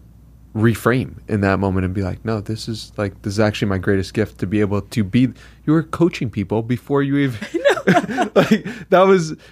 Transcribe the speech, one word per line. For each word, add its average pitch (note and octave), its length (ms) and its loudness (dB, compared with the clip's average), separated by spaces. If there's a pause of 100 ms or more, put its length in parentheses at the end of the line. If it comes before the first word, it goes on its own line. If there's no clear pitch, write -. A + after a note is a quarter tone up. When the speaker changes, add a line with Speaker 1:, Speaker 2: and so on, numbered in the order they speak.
(560)
Speaker 1:
reframe A2 600 0 (120)
in G#2+ 140 -2
that G2 180 2
moment F#2+ 260 0
and F#2 80 -4
be G2+ 80 -4
like, F#2+ 240 -6
"No, A2 160 -4
this A2 260 -10
is, A2 300 -10
like, G2+ 240 -6
this G2+ 120 -6
is G2+ 60 0
actually G#2+ 280 0
my F#2+ 100 -2
greatest F#2+ 360 0
gift," - 260 -4
to G2+ 80 -4
be G#2 140 0
able G2+ 200 0
to - 220 -4
be, A#2+ 280 2 (340)
you D3+ 80 2
were D#3+ 100 2
coaching E3+ 460 -2
people G#2+ 340 -2
before B2+ 400 -2
you C#3 140 0
even, C3+ 300 -2
Speaker 2:
<laughs> C5+ 400 0
I - 220 4
know. - 220 -2
Speaker 1:
<laughs> - 40 -8
like, F3 300 2 (240)
that F3+ 120 6
was, F#3 340 4 (160)